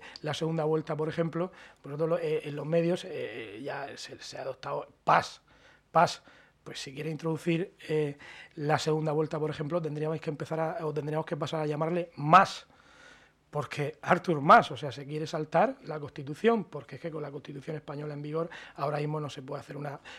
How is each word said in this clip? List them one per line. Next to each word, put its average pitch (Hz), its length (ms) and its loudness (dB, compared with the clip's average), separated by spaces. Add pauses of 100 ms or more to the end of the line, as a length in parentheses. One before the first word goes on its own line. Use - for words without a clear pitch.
(220)
la 151 120 -2
segunda 160 300 0
vuelta, 156 320 0
por 156 140 -2
ejemplo, 170 420 0 (320)
vosotros 147 240 -2
lo-, 170 100 2
eh, 156 300 0
en 143 80 -6
los 147 100 -6
medios, 170 380 4
eh, 117 580 -8
ya 139 360 -6
se, 135 220 -12
se - 180 -12
ha 131 60 -8
adoptado 139 440 -6 (160)
PAS, - 380 4 (500)
PAS. 165 320 6 (400)
Pues - 160 -12
si 139 140 -10
quiere 147 160 -6
introducir, 165 680 -2 (140)
eh, 151 280 2 (380)
la 151 240 2
segunda 156 320 2
vuelta, 156 260 0
por 151 120 0
ejemplo, 156 320 -2
tendríamos 151 400 -2
que - 80 -4
empezar 156 320 -4
a, 165 240 -2
o 151 80 -2
tendríamos 156 320 -2
que 170 100 -4
pasar 156 260 -4
a 156 40 0
llamarle 160 500 0
mas, 165 520 6 (840)
porque 147 540 -4
Artur 170 380 2
Mas, 190 280 8
o 135 80 -8
sea, 139 140 -6
se 135 160 -12
quiere 151 180 -4
saltar 170 500 2 (100)
la 151 140 -8
Constitución, 151 680 0
porque 139 320 -12
es - 40 -14
que 165 80 -8
con 151 140 -6
la 143 80 -10
Constitución 143 460 -10
española 147 360 -8
en 147 80 -8
vigor 156 260 -2 (280)
ahora 147 240 -2
mismo 151 200 -2
no 147 80 -4
se 139 140 -12
puede 139 200 -8
hacer 147 140 -14
una, 143 240 -8 (200)